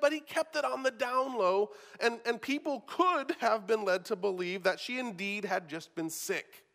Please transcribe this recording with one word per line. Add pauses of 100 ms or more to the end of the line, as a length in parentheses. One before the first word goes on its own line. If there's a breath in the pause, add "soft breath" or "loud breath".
but
he
kept
it
on
the
down
low, (280 loud breath)
and,
and
people
could
have
been
led
to
believe
that
she
indeed
had
just
been
sick. (120)